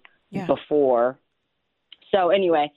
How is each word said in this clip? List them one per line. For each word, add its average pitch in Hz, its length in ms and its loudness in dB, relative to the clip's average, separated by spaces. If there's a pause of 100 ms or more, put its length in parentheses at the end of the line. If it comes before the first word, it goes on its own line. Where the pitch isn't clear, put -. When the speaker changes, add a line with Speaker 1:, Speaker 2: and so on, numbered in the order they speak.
(300)
Speaker 1:
Yeah. 190 160 -8
Speaker 2:
before. 135 720 0 (920)
So 185 180 2
anyway, 165 460 0